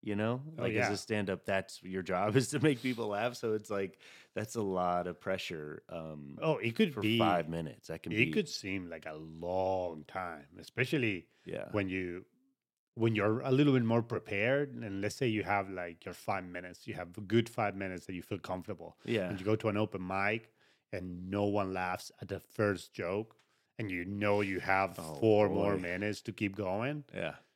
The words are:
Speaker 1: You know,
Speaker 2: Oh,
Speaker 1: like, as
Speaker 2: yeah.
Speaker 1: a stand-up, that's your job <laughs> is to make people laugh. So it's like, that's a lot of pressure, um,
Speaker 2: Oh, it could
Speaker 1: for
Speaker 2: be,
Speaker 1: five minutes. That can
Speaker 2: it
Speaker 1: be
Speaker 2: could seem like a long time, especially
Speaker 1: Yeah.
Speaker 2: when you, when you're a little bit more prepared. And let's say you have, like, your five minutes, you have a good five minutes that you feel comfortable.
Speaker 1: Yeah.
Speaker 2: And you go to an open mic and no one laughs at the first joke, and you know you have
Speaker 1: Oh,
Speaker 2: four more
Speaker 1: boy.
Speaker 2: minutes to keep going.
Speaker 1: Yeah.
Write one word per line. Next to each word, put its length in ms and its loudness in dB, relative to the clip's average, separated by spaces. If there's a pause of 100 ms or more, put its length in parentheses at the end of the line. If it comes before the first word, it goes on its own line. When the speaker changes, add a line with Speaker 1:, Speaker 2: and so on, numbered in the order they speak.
Speaker 1:
You 160 -2
know, 240 2 (160)
Speaker 2:
Oh, 60 -4
Speaker 1:
like, 100 0
as 160 2
Speaker 2:
yeah. 20 2
Speaker 1:
a 60 0
stand-up, 480 -2
that's 360 0
your 200 -4
job 340 2
<laughs> 0 -
is 140 6
to 100 -2
make 240 4
people 240 -2
laugh. 300 0
So 160 0
it's 160 -4
like, 280 -2 (380)
that's 200 -4
a 60 0
lot 460 2
of 140 -8
pressure, 640 -4
um, 540 -10
Speaker 2:
Oh, 160 2
it 180 -2
could 180 4
Speaker 1:
for 60 -4
Speaker 2:
be, 180 4
Speaker 1:
five 300 4
minutes. 400 -6
That 160 -8
can 80 -6
Speaker 2:
it 60 0
Speaker 1:
be 140 4
Speaker 2:
could 180 0
seem 400 -6
like 160 -12
a 100 -8
long 920 -2
time, 380 -8 (120)
especially 680 0 (180)
Speaker 1:
Yeah. 260 -8
Speaker 2:
when 160 2
you, 380 -4 (720)
when 200 4
you're 240 4
a 120 0
little 200 6
bit 140 6
more 180 6
prepared. 720 0
And 260 -6
let's 140 -2
say 120 0
you 160 2
have, 260 0
like, 340 -8
your 100 -10
five 300 -4
minutes, 420 -12
you 100 -8
have 220 -10
a 40 -10
good 260 4
five 300 -2
minutes 300 -6
that 60 -8
you 100 -6
feel 160 -6
comfortable. 680 -8
Speaker 1:
Yeah. 240 0
Speaker 2:
And 100 -6
you 60 -8
go 100 4
to 140 0
an 80 0
open 280 -2
mic 460 -2 (400)
and 380 -8
no 160 2
one 280 0
laughs 380 -4 (100)
at 60 -10
the 140 -6
first 520 -2
joke, 440 -4 (420)
and 100 -4
you 160 -4
know 360 2
you 180 0
have 400 2
Speaker 1:
Oh, 160 -8
Speaker 2:
four 340 8
more 260 2
Speaker 1:
boy. 60 -2
Speaker 2:
minutes 420 -2
to 100 -6
keep 240 -2
going. 480 -2 (100)
Speaker 1:
Yeah. 200 -4 (200)